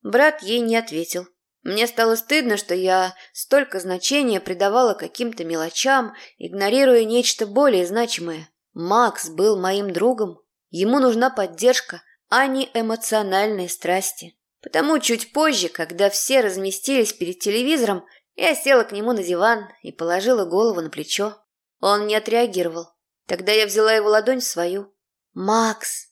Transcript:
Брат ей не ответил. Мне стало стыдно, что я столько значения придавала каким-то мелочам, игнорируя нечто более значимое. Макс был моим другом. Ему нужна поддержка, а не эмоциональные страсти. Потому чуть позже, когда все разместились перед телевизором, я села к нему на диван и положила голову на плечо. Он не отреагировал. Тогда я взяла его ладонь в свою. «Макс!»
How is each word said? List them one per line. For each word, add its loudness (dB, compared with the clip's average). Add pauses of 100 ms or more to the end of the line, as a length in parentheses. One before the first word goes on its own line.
Брат 2
ей -2
не 0
ответил. -6 (380)
Мне -2
стало 2
стыдно, 0
что -4
я 0 (160)
столько 0
значения -2
придавала 2
каким-то -8
мелочам, -2 (240)
игнорируя 4
нечто 0
более 4
значимое. -4 (240)
Макс 0
был 2
моим -2
другом. -2 (280)
Ему 0
нужна 2
поддержка, -2 (240)
а 2
не -2
эмоциональные -2
страсти. -4 (240)
Потому 0
чуть -2
позже, 0
когда -2
все 2
разместились -2
перед -8
телевизором, -2 (300)
я 0
села 4
к -6
нему -4
на -2
диван 0 (120)
и -16
положила 0
голову 0
на -8
плечо. -6 (420)
Он 2
не 0
отреагировал. -2 (420)
Тогда -2
я 4
взяла 2
его 2
ладонь 2
в -6
свою. -6 (420)
«Макс!» -2